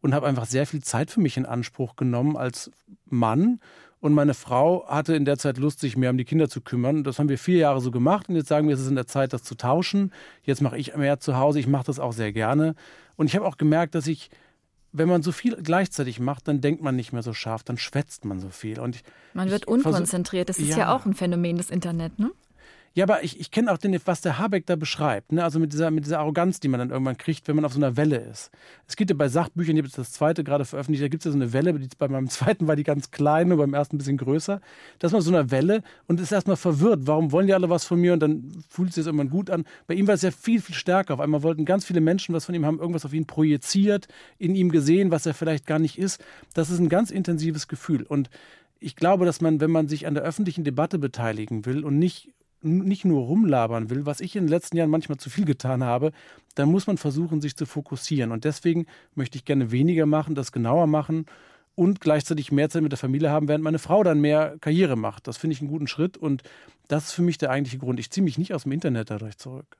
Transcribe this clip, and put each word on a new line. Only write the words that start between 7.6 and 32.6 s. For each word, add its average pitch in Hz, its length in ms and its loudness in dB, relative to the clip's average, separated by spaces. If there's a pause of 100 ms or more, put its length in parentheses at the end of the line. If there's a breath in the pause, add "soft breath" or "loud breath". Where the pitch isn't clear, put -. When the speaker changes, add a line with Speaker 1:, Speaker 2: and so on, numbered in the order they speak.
Speaker 1:
so 123 100 -2
gemacht 139 380 0
und 175 80 -2
jetzt 151 120 -2
sagen 151 200 2
wir, 143 60 2
es 131 80 -4
ist 131 60 -2
in 139 80 2
der 127 100 -2
Zeit, 135 260 -2
das 127 100 -6
zu - 120 -12
tauschen. 175 580 0 (300 loud breath)
Jetzt 139 180 -2
mache 139 180 0
ich 143 160 -8
mehr 143 260 0
zu 135 180 -2
Hause, 147 200 4
ich 123 80 -2
mache 135 200 0
das 135 120 -4
auch 127 140 -4
sehr 110 200 -4
gerne. 139 420 2 (420 loud breath)
Und 156 100 0
ich 135 100 0
habe 208 100 0
auch 165 100 -4
gemerkt, 156 380 2
dass 151 120 -2
ich, 156 220 -6 (640 soft breath)
wenn 160 160 2
man 175 140 4
so 180 100 -2
viel 233 240 -2
gleichzeitig 151 640 -2
macht, 135 280 -4
dann 147 120 0
denkt 147 220 0
man 135 140 -2
nicht 120 180 -6
mehr 117 80 -4
so 113 100 -6
scharf, 110 300 -8
dann 123 160 -8
schwätzt - 480 -6
man 95 140 -6
so 95 100 -12
viel. 110 300 -10
Und 120 160 -6
ich, - 80 -20 (280 loud breath)
Speaker 2:
Man 185 140 -4
Speaker 1:
ich 190 60 0
Speaker 2:
wird 208 120 -2
Speaker 1:
versuch- 240 220 2
Speaker 2:
unkonzentriert. 180 640 0
Das 180 80 -4
ist 151 100 0
ja 156 120 2
Speaker 1:
Ja. - 140 2
Speaker 2:
auch 254 120 -2
ein 196 80 0
Phänomen 175 420 -2
des 180 140 -6
Internet, 165 480 -4
ne? 220 120 0 (680 soft breath)
Speaker 1:
Ja, 185 100 4
aber 202 180 2
ich, - 160 -8
ich 165 100 -12
kenne 220 220 2
auch 165 60 2
den, 190 260 0
was 175 160 0
der 143 180 -2
Habeck 190 280 -2
da 175 100 0
beschreibt, 147 560 -2
ne? 165 100 2
Also 160 160 0
mit 156 140 0
dieser, 160 180 0
mit 156 140 -2
dieser 151 160 -2
Arroganz, 170 400 0
die 143 80 -2
man 131 100 0
dann 123 120 -4
irgendwann 131 260 -2
kriegt, - 320 -6
wenn 151 80 2
man 151 80 2
auf 135 80 -2
so 139 80 0
einer 127 160 2
Welle 147 220 2
ist. 113 340 -14 (340 loud breath)
Es - 80 -12
gibt 202 160 0
ja 165 60 2
bei 143 100 2
Sachbüchern, 160 480 0
ich 156 60 4
habe 135 80 -4
jetzt - 100 -12
das 123 140 -8
zweite 160 320 0
gerade 143 200 0
veröffentlicht, 139 380 -4
da 147 60 -2
gibt's 156 160 -6
ja 160 80 -2
so 143 40 0
eine 123 160 0
Welle, 156 240 2
die, 135 120 -8 (100)
bei 147 80 0
meinem 135 240 -4
<laughs> - 0 -
zweiten 175 380 0